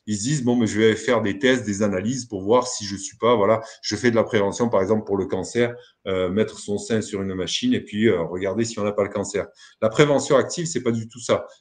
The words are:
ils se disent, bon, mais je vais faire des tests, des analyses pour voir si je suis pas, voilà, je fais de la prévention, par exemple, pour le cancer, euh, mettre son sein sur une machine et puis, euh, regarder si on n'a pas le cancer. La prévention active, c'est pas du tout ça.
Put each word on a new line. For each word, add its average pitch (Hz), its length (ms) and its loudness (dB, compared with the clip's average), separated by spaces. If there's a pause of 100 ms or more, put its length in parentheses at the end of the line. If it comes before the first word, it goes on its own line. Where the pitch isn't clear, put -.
ils 107 100 -4
se 98 60 -6
disent, 135 220 -2
bon, 120 120 2
mais 113 100 4
je 101 140 0
vais 110 140 6
faire 113 260 0
des 98 180 -2
tests, 127 280 2
des 101 160 -2
analyses 107 420 -2
pour 95 180 -8
voir 117 260 2
si - 180 -8
je 98 100 -8
suis - 220 -14
pas, 120 160 4
voilà, 110 260 4 (220)
je - 140 -4
fais 117 140 2
de 110 60 2
la 107 80 4
prévention, 107 460 0
par 98 100 4
exemple, 104 240 0
pour 101 140 -2
le 92 80 -2
cancer, 117 480 -2 (320)
euh, 92 240 0
mettre 107 280 0
son 101 200 -6
sein 107 240 -2
sur 101 200 -6
une 95 120 -4
machine 92 400 -2
et 98 60 0
puis, 107 280 0
euh, 90 140 4
regarder 95 420 -2
si 113 140 -6
on 101 60 -2
n'a 104 80 0
pas 104 100 0
le 98 80 0
cancer. 98 360 -4 (360)
La 110 80 2
prévention 143 460 2
active, 160 300 -2
c'est 127 160 -6
pas 117 100 0
du 113 160 -6
tout 120 120 -20
ça. - 260 -2 (140)